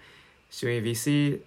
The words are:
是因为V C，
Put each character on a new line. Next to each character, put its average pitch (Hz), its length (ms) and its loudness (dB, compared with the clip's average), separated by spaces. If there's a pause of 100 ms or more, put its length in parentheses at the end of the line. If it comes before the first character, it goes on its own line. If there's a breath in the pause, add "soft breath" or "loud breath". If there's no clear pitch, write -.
(500 loud breath)
是 - 160 -6
因 120 60 0
为 120 80 0
V 117 140 -2
C， 147 520 2